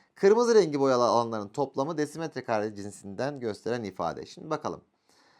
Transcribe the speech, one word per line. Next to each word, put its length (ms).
kırmızı 400
rengi 240
boyalı 240
alanların 460
toplamı 480
desimetre 460
kare 320
cinsinden 640
gösteren 440
ifade. 420
Şimdi 240
bakalım. 340